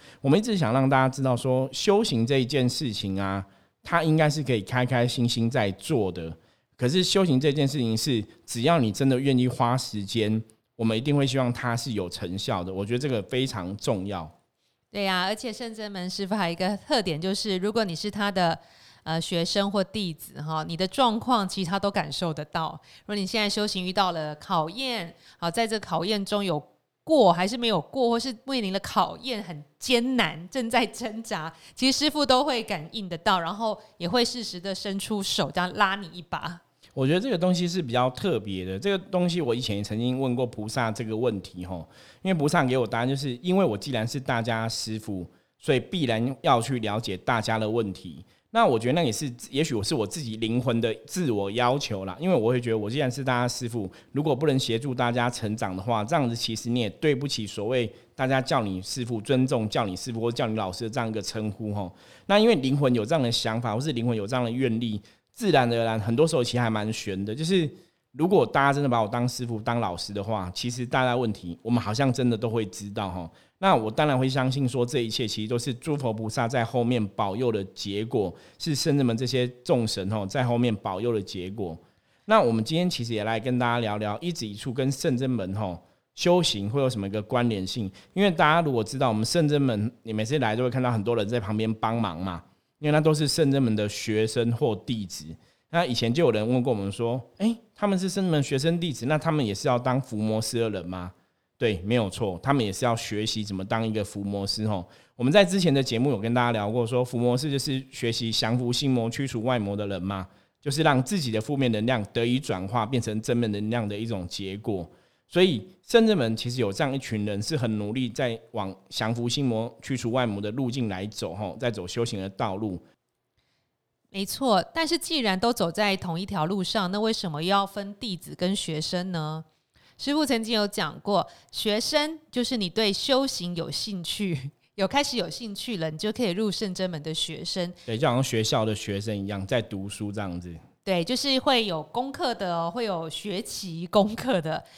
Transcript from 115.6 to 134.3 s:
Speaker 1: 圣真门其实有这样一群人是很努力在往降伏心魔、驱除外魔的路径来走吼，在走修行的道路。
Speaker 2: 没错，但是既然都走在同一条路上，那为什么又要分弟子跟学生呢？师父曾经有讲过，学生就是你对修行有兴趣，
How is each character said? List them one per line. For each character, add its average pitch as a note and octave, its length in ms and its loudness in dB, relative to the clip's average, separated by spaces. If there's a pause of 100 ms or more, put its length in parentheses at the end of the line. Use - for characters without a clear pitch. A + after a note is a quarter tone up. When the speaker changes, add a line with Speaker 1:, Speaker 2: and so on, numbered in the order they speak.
Speaker 1:
圣 A#3 180 6
真 G#3+ 140 4
门 A2+ 180 2
其 B2 140 -6
实 B2 100 -2
有 G2+ 120 0
这 B2 100 -2
样 C3+ 100 0
一 C3+ 60 -2
群 A2 260 -4
人 G#2 160 -2
是 D3+ 160 -2
很 A2+ 220 -2
努 G#2 140 -4
力 B2+ 160 -2
在 A#2 300 -4 (120)
往 G2 240 -4 (140)
降 A2+ 260 -2
伏 A#2+ 140 -2
心 C#3 160 0
魔、 A#2 360 0
驱 C3+ 160 -6
除 A#2 140 -4
外 B2 160 2
魔 G2+ 160 -4
的 G#2 80 -4
路 B2+ 180 -2
径 A#2+ 200 -2
来 F#2+ 180 -6
走 G#2 280 -6
吼， F#2+ 260 -8
在 B2 100 -2
走 G2+ 160 -6
修 A#2 180 -2
行 A2 160 -4
的 F#2+ 80 -6
道 G2 280 -4
路。 G2 260 -6 (1300)
Speaker 2:
没 G3 160 -4
错， G#3+ 360 2 (120)
但 E4 120 0
是 D#4+ 120 2
既 D#4+ 220 -2
然 G3 180 2
都 A#3 140 2
走 F3 180 0
在 G3+ 260 2
同 F3 240 -4
一 G3 60 -6
条 F#3 180 -2
路 F#3 200 0
上， F#3 260 0
那 G3+ 80 -2
为 A3 140 2
什 G3+ 180 -4
么 D3 100 -4
又 E3+ 80 0
要 G3 160 4
分 G3+ 300 -8
弟 G3+ 220 -6
子 D3+ 180 -12
跟 F3+ 200 0
学 D#3 260 -4
生 F#3 320 -4
呢？ D#3+ 320 -4 (520)
师 - 160 -2
父 D4+ 140 2
曾 A#3 160 2
经 A3 100 -6
有 G#3 140 2
讲 F3+ 320 -4
过， G3 260 0 (280)
学 G#3+ 280 0
生 D4+ 380 0 (100)
就 B3 140 -2
是 B3 140 -2
你 G3 120 0
对 G#3 240 2
修 C4+ 320 2
行 F3 300 -4
有 D#3+ 160 -6
兴 F#3 320 -6
趣， D#3 480 -2 (120)